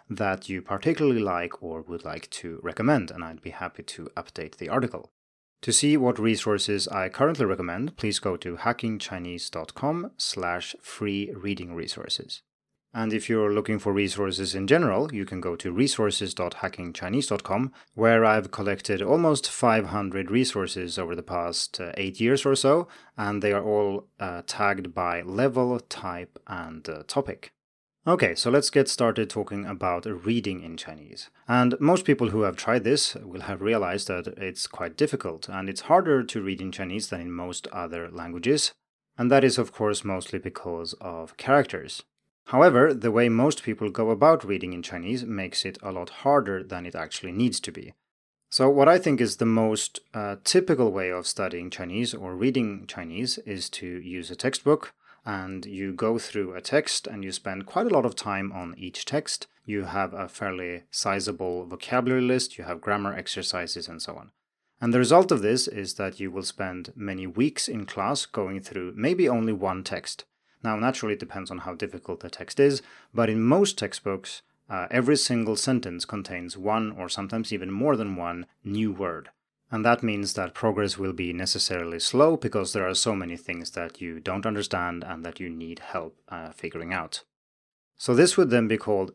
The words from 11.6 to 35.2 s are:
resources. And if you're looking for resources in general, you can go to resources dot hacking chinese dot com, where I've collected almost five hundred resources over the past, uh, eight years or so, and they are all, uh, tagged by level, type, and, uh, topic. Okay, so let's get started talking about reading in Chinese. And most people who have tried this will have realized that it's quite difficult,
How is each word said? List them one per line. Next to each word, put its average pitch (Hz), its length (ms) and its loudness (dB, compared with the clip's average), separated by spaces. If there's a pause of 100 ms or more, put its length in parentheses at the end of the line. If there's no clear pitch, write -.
resources. - 680 -8 (520)
And 110 200 -2
if 107 160 -2
you're 107 240 4
looking 104 260 0
for 101 140 0
resources 98 600 0
in 95 140 -4
general, 139 480 4
you 101 100 -4
can 92 160 -8
go 87 140 -4
to 90 160 -6
resources 104 640 2
dot 87 200 -4
hacking 90 380 -6
chinese 113 360 -2
dot 101 160 -2
com, 120 260 0 (240)
where 113 300 6
I've 107 260 4
collected 98 500 -2
almost 151 480 4
five 110 380 4
hundred 95 420 -4
resources 95 680 0
over 87 160 -4
the 85 80 -8
past, 85 580 -4
uh, 87 160 -8
eight 95 220 -4
years 131 260 4
or 135 120 4
so, 151 320 6 (280)
and 104 260 -2
they 104 100 4
are 101 100 2
all, 104 460 0 (100)
uh, 90 260 -6
tagged 95 480 0
by 87 300 -2
level, 123 560 0
type, 87 580 -10 (120)
and, 82 400 -10
uh, 76 180 -10
topic. - 460 -4 (560)
Okay, 120 260 4
so - 160 0
let's 139 200 4
get 135 180 4
started 113 420 2
talking 101 360 -6
about 90 380 -2
reading 98 560 -2
in 82 160 -12
Chinese. 76 540 -16 (160)
And 123 320 6
most 175 260 4
people 135 260 4
who 107 120 2
have 95 140 0
tried 120 260 2
this 135 320 2
will 92 280 -12
have 95 200 -8
realized 101 460 0
that 87 180 -4
it's 92 400 -8
quite - 300 -8
difficult, 104 520 -2